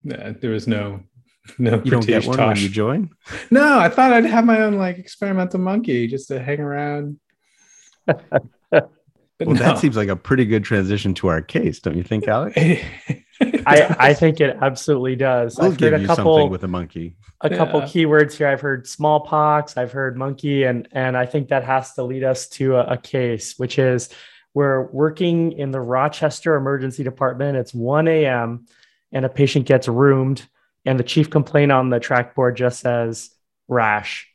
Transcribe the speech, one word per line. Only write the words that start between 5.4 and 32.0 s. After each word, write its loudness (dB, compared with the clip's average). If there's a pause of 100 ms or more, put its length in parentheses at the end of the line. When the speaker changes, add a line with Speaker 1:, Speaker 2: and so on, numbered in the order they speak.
Speaker 1:
monkey -2
just -8
to -8
hang -6
around. -8 (880)
Speaker 3:
<laughs> -2 (1300)
Speaker 1:
But -2
Speaker 2:
Well, 4
that 4
Speaker 1:
no. -4
Speaker 2:
seems 0
like 0
a 0
pretty 0
good 0
transition -2
to -4
our 2
case, -4
don't -4
you -4
think, -4
Alex? -2
Speaker 1:
<laughs> 2
Speaker 3:
I, 2
I 6
think 2
it 2
absolutely -2
does. 0
Speaker 2:
We'll 2
Speaker 3:
I've 4
heard -6
Speaker 2:
give 4
Speaker 3:
a 0
Speaker 2:
you -2
Speaker 3:
couple, 4
Speaker 2:
something 4
with -6
a -6
monkey. -8 (240)
Speaker 3:
a -2
couple 0
Speaker 1:
Yeah. -6
Speaker 3:
keywords 2
here. -2
I've -2
heard -6
smallpox, -2
I've -4
heard -6
monkey, -4
and, -2
and -2
I 0
think -6
that -2
has -2
to -6
lead -8
us -2
to -2
a, 2
a -2
case, -6
which -4
is 0 (440)
we're 0 (100)
working 0
in -8
the -6
Rochester -2
Emergency -4
Department. -4
It's -6
one 0
A 2
M, -4 (440)
and -4
a -2
patient 0
gets 2
roomed, 2 (380)
and 0
the -2
chief 0
complaint 2
on 2
the 0
track -2